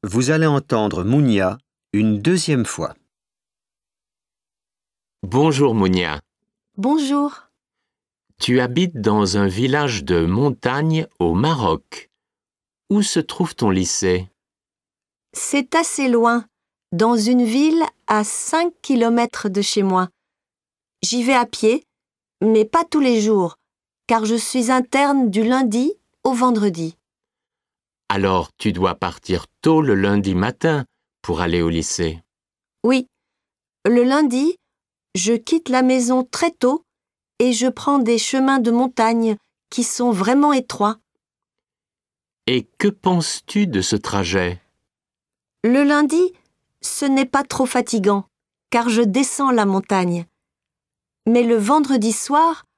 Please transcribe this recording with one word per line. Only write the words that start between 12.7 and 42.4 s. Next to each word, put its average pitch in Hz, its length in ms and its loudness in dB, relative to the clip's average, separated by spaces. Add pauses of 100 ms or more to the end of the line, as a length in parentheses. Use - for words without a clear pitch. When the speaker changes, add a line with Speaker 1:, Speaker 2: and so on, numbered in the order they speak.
Speaker 2:
Où 208 120 2
se 185 200 -2
trouve - 340 -6
ton 110 140 0
lycée ? 92 600 -2 (1000)
Speaker 3:
C'est - 420 -4
assez 320 360 -2
loin, 233 360 2 (460)
dans 220 240 2
une 240 300 2
ville 302 380 2 (240)
à 214 180 0
cinq 330 560 -4
kilomètres 233 680 0
de 196 140 -2
chez 202 220 0
moi. 185 260 0 (920)
J'y 240 220 -4
vais 262 100 2
à 240 120 2
pied, 220 400 0 (560)
mais 220 240 4
pas 330 180 0
tous 320 160 -2
les 240 220 2
jours, 202 340 0 (500)
car 226 200 0
je 220 100 0
suis 233 340 -2
interne 262 640 2
du 214 140 0
lundi 254 480 0 (320)
au 262 80 -2
vendredi. 208 640 -2 (1120)
Speaker 2:
Alors 95 400 -2 (100)
tu 104 140 -2
dois 90 200 0
partir - 540 -6 (140)
tôt 160 200 2
le 127 140 2
lundi 98 400 0
matin 123 500 -2 (380)
pour 85 180 -4
aller 87 220 0
au 82 60 0
lycée. 82 520 -6 (600)
Speaker 3:
Oui. 254 240 0 (760)
Le 240 180 4
lundi, 277 540 2 (580)
je 190 180 0
quitte 320 340 -2
la 254 140 2
maison 254 420 2
très 339 280 -4
tôt 277 340 -2 (540)
et 247 140 2
je 226 120 -2
prends 285 320 0
des 233 220 0
chemins 269 400 0
de 233 100 0
montagne 233 640 0 (360)
qui 240 120 -4
sont 240 280 -2
vraiment 254 420 2
étroits. 220 460 -2 (1500)